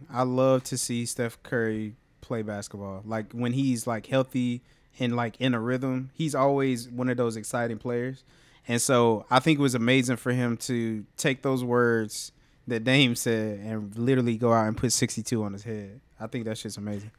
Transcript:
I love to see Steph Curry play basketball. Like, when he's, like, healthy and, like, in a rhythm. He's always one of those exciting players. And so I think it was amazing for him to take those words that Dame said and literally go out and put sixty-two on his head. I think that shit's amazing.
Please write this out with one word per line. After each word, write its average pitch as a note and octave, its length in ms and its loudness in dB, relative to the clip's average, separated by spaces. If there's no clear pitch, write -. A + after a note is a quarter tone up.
I B2 120 -2
love B2+ 420 4
to C3 120 -6
see A#2+ 280 -2
Steph A#2 380 -6
Curry A2 520 -2
play A#2 200 -6
basketball. G2+ 640 -8
Like, A2 280 -6
when A#2+ 200 -2
he's, C3 320 0
like, A2+ 220 -4
healthy B2+ 540 0
and, A#2+ 160 0
like, A#2+ 260 -4
in B2+ 120 2
a A#2 60 0
rhythm. B2+ 540 -2
He's D3+ 220 -2
always C3+ 540 2
one B2 200 -2
of B2 80 0
those A#2 180 0
exciting A#2 420 -4
players. B2 460 -6
And A#2 140 2
so A#2 480 4
I B2+ 100 6
think D3+ 200 4
it - 20 4
was C3 140 2
amazing B2 420 4
for B2+ 140 -2
him B2 260 0
to A2+ 480 -4
take C#3 240 -2
those C3 220 0
words A#2+ 680 2
that A2+ 180 -2
Dame C3 300 6
said G#2+ 440 -2
and G#2+ 380 -8
literally A#2+ 400 2
go A#2 160 4
out A2+ 140 4
and G#2+ 100 -2
put A#2 160 0
sixty-two A2+ 500 -2
on G2+ 80 -4
his G2 120 -12
head. G#2+ 360 -10
I A2 80 -10
think A#2 180 -6
that A2 120 -6
shit's G#2+ 200 -10
amazing. G#2 420 -8